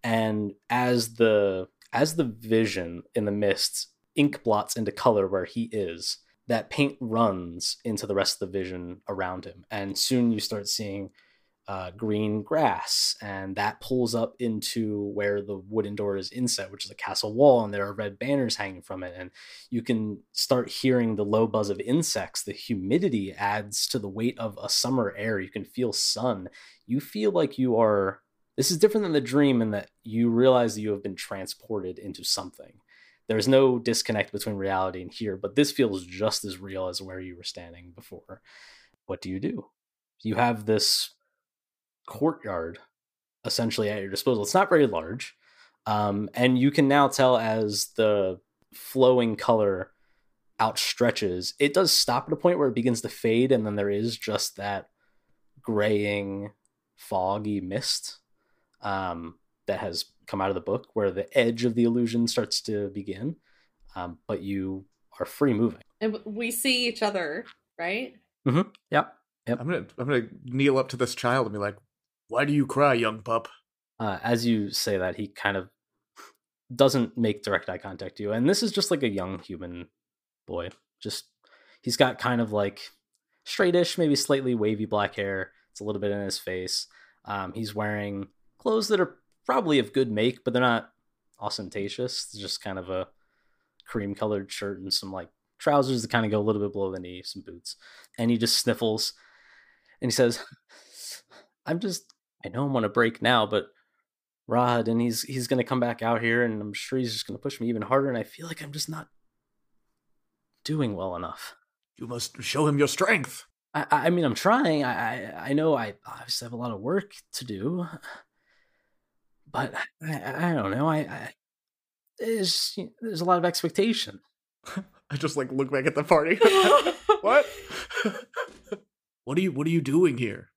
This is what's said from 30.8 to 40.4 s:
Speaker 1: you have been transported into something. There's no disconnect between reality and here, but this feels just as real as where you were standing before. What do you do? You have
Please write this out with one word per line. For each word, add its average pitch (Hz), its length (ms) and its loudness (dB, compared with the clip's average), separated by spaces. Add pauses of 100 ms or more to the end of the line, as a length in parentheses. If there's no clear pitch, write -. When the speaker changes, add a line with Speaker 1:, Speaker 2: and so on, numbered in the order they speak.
Speaker 1:
you 107 100 -2
have 101 140 -2
been 98 120 -6
transported 95 800 -8
into 92 280 -14
something. - 560 -8 (480)
There's 110 180 2
no 131 320 6
disconnect 113 540 0
between 104 240 -4
reality 95 440 -2
and 87 120 -14
here, 104 240 -6
but 98 180 -8
this 147 160 4
feels 98 340 0
just 92 400 -4
as 92 140 -10
real 95 300 -8
as 90 120 -8
where 92 200 -12
you 90 160 -14
were 90 80 -20
standing 87 500 -16
before. - 480 -20 (640)
What 90 160 -8
do 95 80 -8
you 92 80 -4
do? 185 280 -6 (560)
You 107 120 -2
have 117 320 2